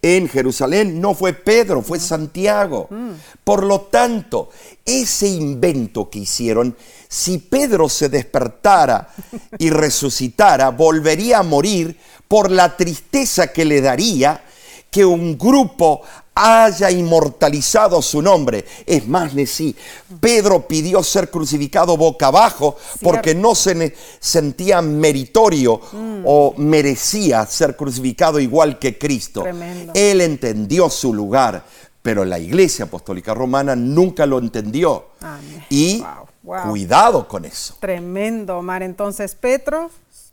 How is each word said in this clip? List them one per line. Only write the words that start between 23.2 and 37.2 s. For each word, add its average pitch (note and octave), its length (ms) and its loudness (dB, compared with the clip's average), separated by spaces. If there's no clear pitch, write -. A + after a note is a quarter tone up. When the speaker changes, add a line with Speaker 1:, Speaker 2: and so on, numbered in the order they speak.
Speaker 1:
no G#3+ 200 2
se F#3+ 200 0
ne-, E3 180 -4
sentía F3 600 0
meritorio D3+ 1000 2
Speaker 2:
Mm. G#3+ 320 -10
Speaker 1:
o C#3+ 340 4
merecía D3 880 0
ser - 300 -2
crucificado C3 640 -2
igual C#3 380 2
que B2 200 -4
Cristo. B2+ 440 -6
Speaker 2:
Tremendo. F3 520 -12
Speaker 1:
Él G3+ 260 4
entendió C#3+ 680 0
su - 240 -2
lugar, G#2 520 0
pero G#2 220 -2
la F#2 140 -4
Iglesia B2+ 480 0
Apostólica F#2+ 480 -10
Romana C3 420 -2
nunca D3+ 500 0
lo C3+ 120 0
entendió. A#2+ 680 -4
Speaker 2:
Amén. - 500 -18
Speaker 1:
Y E3 300 0
Speaker 2:
Wow, - 280 -16
wow. F3+ 260 -12
Speaker 1:
cuidado C3+ 580 2